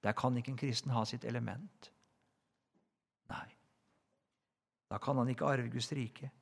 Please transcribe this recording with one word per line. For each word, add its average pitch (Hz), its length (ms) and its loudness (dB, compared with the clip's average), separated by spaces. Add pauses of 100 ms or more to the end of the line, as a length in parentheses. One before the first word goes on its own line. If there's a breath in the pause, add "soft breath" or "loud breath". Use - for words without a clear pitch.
Der 104 80 4
kan 127 260 4
ikke 120 140 -2
en 127 80 -4
kristen 131 320 0
ha 117 160 4
sitt - 180 -6
element. 117 680 -6 (1400)
Nei. - 160 -8 (1400)
Da 98 100 -2
kan 135 160 2
han 123 140 4
ikke 143 160 2
arve 123 260 2
Guds 120 220 -2
rike. 135 340 -6 (120)